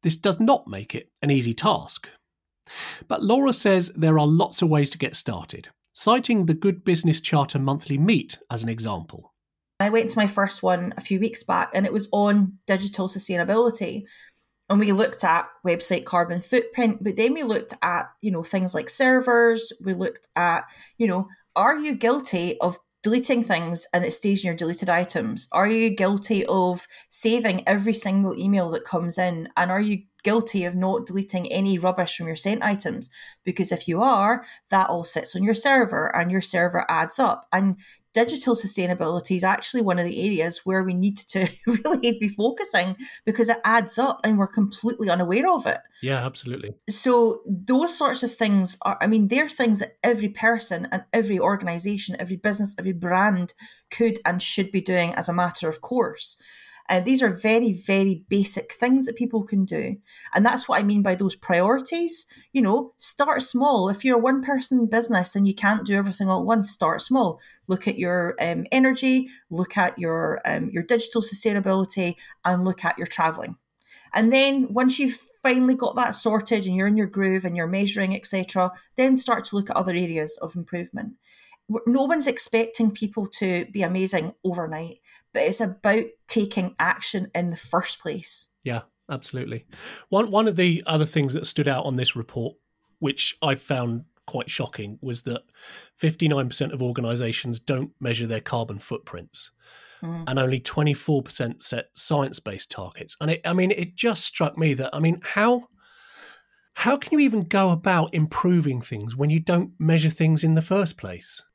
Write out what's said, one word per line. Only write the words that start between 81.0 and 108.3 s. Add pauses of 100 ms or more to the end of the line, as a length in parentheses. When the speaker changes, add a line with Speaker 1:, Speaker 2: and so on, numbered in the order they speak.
Speaker 2:
W-,
no
one's
expecting
people
to
be
amazing (100)
overnight, (340)
but
it's
about (220)
taking
action
in
the
first
place. (100)
Speaker 1:
Yeah, (280)
absolutely. (420)
One,
one
of
the
other
things
that
stood
out
on
this
report, (440)
which
I
found (220)
quite
shocking,
was
that (520)
fifty-nine
percent
of
organisations
don't (100)
measure
their
carbon
footprints. (520)
Speaker 2:
Mm.
Speaker 1:
And
only
twenty-four
percent
set
science-based
targets.
And
it,
I
mean,
it
just
struck
me
that,
I
mean,
how, (1080)
how
can
you
even
go
about
improving